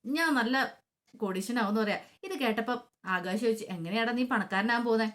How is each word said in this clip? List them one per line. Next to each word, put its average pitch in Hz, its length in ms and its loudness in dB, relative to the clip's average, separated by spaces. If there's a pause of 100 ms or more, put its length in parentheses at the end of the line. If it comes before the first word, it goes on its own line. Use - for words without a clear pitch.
ഞാൻ 320 260 2
നല്ല 240 200 2 (600)
കോടീശനാവെന്ന്" 208 640 0
പറയാ. 202 180 0 (260)
ഇത് 381 140 -6
കേട്ടപ്പം 240 400 0 (280)
ആകാശ് 185 360 -2
ചോദിച്ചു, 220 280 0
"എങ്ങനെയാടാ 196 420 -2
നീ 247 120 0
പണക്കാരനാകാൻ 233 600 0
പോകുന്നേ?" 220 300 4